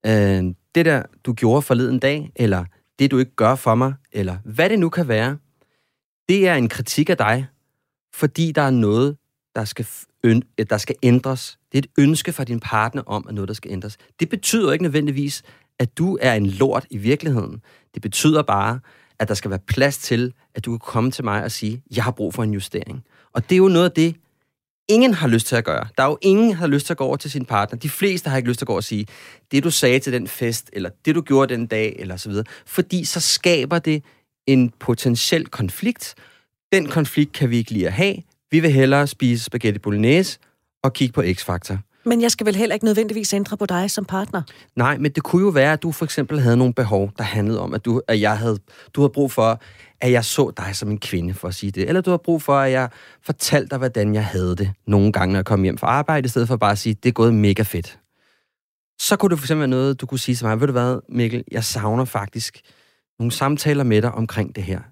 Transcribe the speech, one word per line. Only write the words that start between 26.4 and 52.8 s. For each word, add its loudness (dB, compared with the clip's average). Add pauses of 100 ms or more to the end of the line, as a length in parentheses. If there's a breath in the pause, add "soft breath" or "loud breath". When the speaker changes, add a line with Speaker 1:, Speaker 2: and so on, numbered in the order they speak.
Speaker 1:
der -2
har -2
lyst 0
til -4
at -4
gå -4
over -2
til -10
sin -6
partner. -2
De -6
fleste -2
har 0
ikke -2
lyst -2
til -6
at -10
gå -2
og -4
sige, -6 (440 loud breath)
"Det, 2
du 2
sagde 2
til -4
den -4
fest, -6
eller -8 (140)
det, 2
du 2
gjorde 2
den -4
dag," -2
eller -10
så -12
videre. -4 (220 loud breath)
Fordi -4
så -4
skaber 0
det -2 (420 soft breath)
en 4
potentiel 0
konflikt. -4 (580 soft breath)
Den 4
konflikt 0
kan 0
vi 0
ikke -2
lide 0
at -2
have. 0 (340)
Vi 4
vil 4
hellere 4
spise 0
spaghetti -2
bolognese 2 (440)
og 0
kigge -2
på -2
X-Factor. -4 (300)
Speaker 2:
Men 2
jeg 2
skal -2
vel 0
heller 0
ikke -6
nødvendigvis 0
ændre -2
på -4
dig -2
som -6
partner? -6 (340 loud breath)
Speaker 1:
Nej, 0
men 0
det -4
kunne 2
jo 4
være, 4
at -2
du -4
for -6
eksempel -4
havde 4
nogle 2
behov, 0
der -4
handlede -2
om, -8
at -6
du, 0
at 2
jeg 2
havde, -2 (360 loud breath)
du 0
havde 4
brug 0
for, 2 (400 loud breath)
at 4
jeg 4
så 0
dig -8
som -6
en -2
kvinde, -4
for -10
at -6
sige -6
det. -2
Eller 2
du -2
havde 0
brug 0
for, 2
at 2
jeg 0 (340 loud breath)